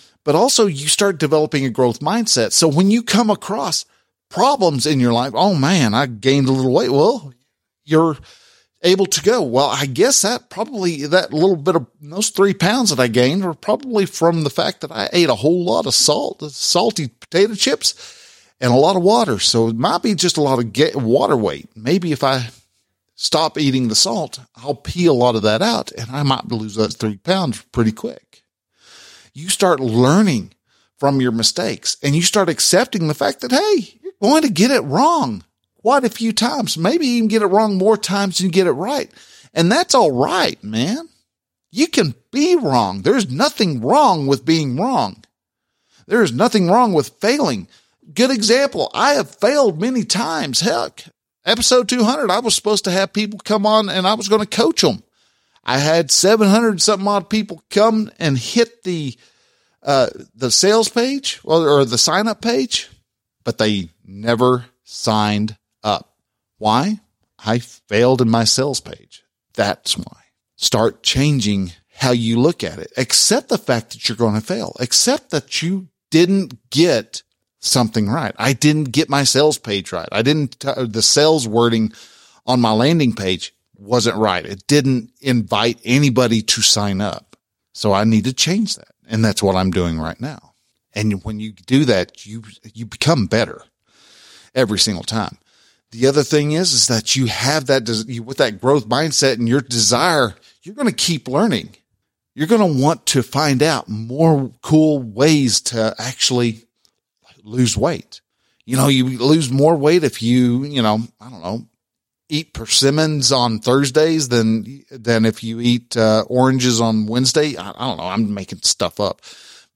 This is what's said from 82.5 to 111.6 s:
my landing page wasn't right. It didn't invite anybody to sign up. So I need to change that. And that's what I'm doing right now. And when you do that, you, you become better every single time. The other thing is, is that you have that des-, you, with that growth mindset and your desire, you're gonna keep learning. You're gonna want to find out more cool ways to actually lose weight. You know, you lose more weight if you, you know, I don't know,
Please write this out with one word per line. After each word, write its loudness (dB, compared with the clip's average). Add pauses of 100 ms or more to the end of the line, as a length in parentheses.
my 2
landing 2
page -6 (220)
wasn't -2
right. 0
It -14
didn't 0 (100)
invite -2
anybody 2
to -4
sign 0
up. -8 (360)
So -2
I 2
need 4
to -4
change -2
that. -20 (200)
And 0
that's 0
what 2
I'm 0
doing -2
right -8
now. -14 (420)
And -4
when -8
you -10
do 0
that, -2
you, -16 (320)
you -12
become 0
better -2 (920)
every 0
single -2
time. -6 (540)
The 0
other 4
thing 0
is, 0
is 0
that -2
you 0
have -2
that 2
des-, -6
you, -10
with -10
that 0
growth 2
mindset 0
and -2
your 2
desire, 0 (280)
you're -18
gonna 0
keep -4
learning. -2 (580)
You're -4
gonna 4
want 0
to 0
find 0
out 0
more 0 (120)
cool 4
ways 2
to -4
actually -4 (800)
lose 0
weight. -4 (420)
You -6
know, 2
you 0
lose 2
more 4
weight 2
if -4
you, 2
you -4
know, 2 (200)
I -20
don't -20
know, -10 (600)